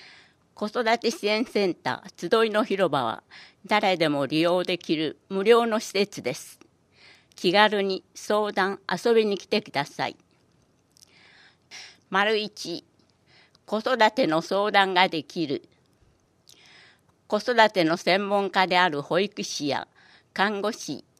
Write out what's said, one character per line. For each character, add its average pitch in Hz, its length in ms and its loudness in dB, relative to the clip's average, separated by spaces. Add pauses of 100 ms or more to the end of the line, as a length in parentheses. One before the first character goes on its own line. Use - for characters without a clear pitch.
(540)
子 208 140 -8
育 226 300 0
て 233 120 -2
支 - 160 -6
援 214 180 0
セ 202 220 0
ン 170 80 -2
タ - 320 -6
ー 185 340 -2
集 226 60 4
い 226 40 -4
の 214 140 0
広 190 260 0
場 135 140 0
は 113 180 -6 (440)
誰 208 300 0
で 160 120 0
も 143 180 0
利 147 140 -2
用 175 220 0
で 175 160 -4
き 170 180 -4
る 151 220 -6 (100)
無 190 160 -4
料 233 220 6
の 220 140 -2
施 - 80 -10
設 196 340 -4
で 123 120 -4
す。 - 240 -18 (760)
気 180 180 0
軽 202 300 4
に 190 220 -4 (100)
相 208 380 -2
談、 196 260 -2 (100)
遊 196 240 0
び 226 140 4
に 202 100 0
来 - 100 -14
て 208 140 -2
く - 120 -10
だ 139 120 -2
さ 143 220 -6
い。 107 100 -10 (1900)
丸 208 300 2
一、 202 460 -8 (840)
子 214 140 -4
育 247 180 -2 (140)
て 262 160 2
の 160 140 2
相 196 280 -2
談 196 240 4
が 180 140 6
で 165 160 -6
き 170 220 -6
る。 135 220 -6 (1600)
子 214 120 -2
育 220 340 4
て 185 100 2
の 160 140 2
専 196 320 0
門 202 220 0
家 190 180 2
で 180 100 2
あ 180 100 4
る 143 140 -4
保 160 160 -2
育 202 240 -2
士 - 240 -8
や 127 220 -4 (440)
看 202 280 -2
護 208 100 -2
師、 - 340 -10 (160)